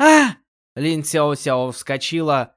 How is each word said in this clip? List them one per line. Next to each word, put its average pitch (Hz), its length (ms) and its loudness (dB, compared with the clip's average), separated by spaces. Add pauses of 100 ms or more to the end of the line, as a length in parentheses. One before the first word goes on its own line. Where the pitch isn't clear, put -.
"А!" 302 340 6 (380)
Лин 156 300 -4
Сяо 147 320 -2
Сяо 127 340 -2
вскочила, 139 880 -4